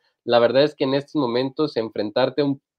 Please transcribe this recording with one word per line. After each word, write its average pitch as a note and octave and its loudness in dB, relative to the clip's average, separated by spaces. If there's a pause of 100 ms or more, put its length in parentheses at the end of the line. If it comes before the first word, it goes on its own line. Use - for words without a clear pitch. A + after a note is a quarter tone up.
(240)
La A#2+ 2
verdad A#2+ 4
es D3 -2
que D3+ -2
en C3+ -2
estos C#3 -4
momentos C3 -2
enfrentarte A2+ -2
a C#3+ 2
un C#3 -4 (180)